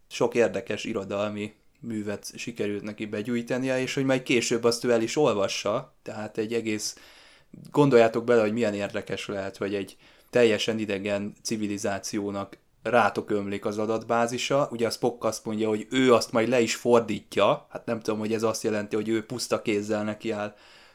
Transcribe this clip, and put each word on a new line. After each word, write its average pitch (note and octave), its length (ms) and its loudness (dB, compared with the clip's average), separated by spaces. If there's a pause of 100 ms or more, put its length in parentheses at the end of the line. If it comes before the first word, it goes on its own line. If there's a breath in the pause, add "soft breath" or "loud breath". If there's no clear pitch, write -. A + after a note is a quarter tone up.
sok - 280 -2
érdekes G#2 480 0
irodalmi G#2 720 -4 (260)
művet G#2 560 -8
sikerült G#2 480 -6
neki G#2+ 220 -8
begyűjtenie, A#2+ 760 -2
és B2+ 120 -4
hogy C3+ 120 0
majd C3 180 0
később A#2 400 0
azt A#2 200 2
ő B2 80 2
el A2+ 100 4
is A2+ 160 -2
olvassa, A2 840 0
tehát G#2+ 340 -10
egy A2 160 -4
egész, A2 440 -4 (720 loud breath)
gondoljátok A#2+ 520 6
bele, A#2 180 4
hogy G#2+ 120 2
milyen A2 200 0
érdekes G2+ 540 -6
lehet, G2 300 -6
hogy G2+ 180 -4
egy G2 220 -6 (320 soft breath)
teljesen A2 500 4
idegen G2+ 640 -4
civilizációnak G2+ 1160 -4 (260)
rátok A2+ 460 2
ömlik G2+ 360 -2
az G#2 120 -4
adatbázisa. A#2 920 0
Ugye A#2 160 -2
a - 20 0
Spock - 340 -4
azt A2 220 -2
mondja, A2 220 -2
hogy A2 220 -2
ő B2+ 240 6
azt G#2+ 180 4
majd A2+ 160 2
le B2 140 4
is A2+ 140 0
fordítja, A#2 920 2
hát - 160 -12
nem A2+ 140 -2
tudom, G#2+ 200 -2
hogy A2 140 -2
ez A2 100 -2
azt A2 200 0
jelenti, G#2+ 320 -2
hogy G#2+ 140 -2
ő A2 160 0
puszta A2 360 -4
kézzel G#2 420 -2
nekiáll, G#2 520 -6 (400 loud breath)